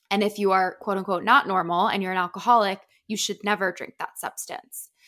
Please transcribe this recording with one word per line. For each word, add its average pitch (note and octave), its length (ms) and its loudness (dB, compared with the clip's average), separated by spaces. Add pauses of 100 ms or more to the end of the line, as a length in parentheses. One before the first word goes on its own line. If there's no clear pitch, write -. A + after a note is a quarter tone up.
(120)
And G3+ 120 2
if G#3 140 -2
you G3 140 2
are F#3+ 280 2
quote G3 200 -2
unquote F#3 240 -4
not B3 240 4
normal F3+ 400 2
and G3 160 0
you're F#3 80 -4
an F#3 80 -2
alcoholic, G3 600 2 (280)
you G#3+ 100 -6
should - 260 -6
never G3+ 280 0
drink - 260 -14
that - 220 -12
substance. - 720 -12 (160)